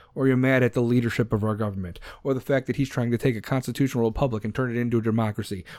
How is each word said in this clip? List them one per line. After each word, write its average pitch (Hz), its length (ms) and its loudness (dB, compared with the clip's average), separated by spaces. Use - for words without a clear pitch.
Or 135 120 0
you're 127 120 6
mad 131 240 4
at 120 100 4
the 127 100 2
leadership 117 520 2
of 104 100 0
our 107 100 0
government. 98 460 -4
Or 139 80 0
the 127 80 0
fact 135 260 0
that 127 100 -2
he's 135 120 0
trying 120 220 -2
to 117 80 2
take 127 180 2
a 101 60 -8
constitutional 127 640 0
republic 113 380 0
and 107 120 -6
turn 127 160 -2
it 120 100 -2
into 120 180 0
a 110 40 2
democracy. 110 640 -2